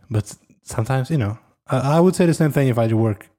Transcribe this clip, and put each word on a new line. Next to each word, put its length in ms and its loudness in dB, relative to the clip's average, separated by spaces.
But 140 -2
s-, 140 -18
sometimes, 480 -4
you 80 0
know, 200 -4
I, 280 0
I 40 4
would 160 4
say 100 2
the 80 2
same 160 0
thing 180 0
if 100 0
I 140 2
work 360 -2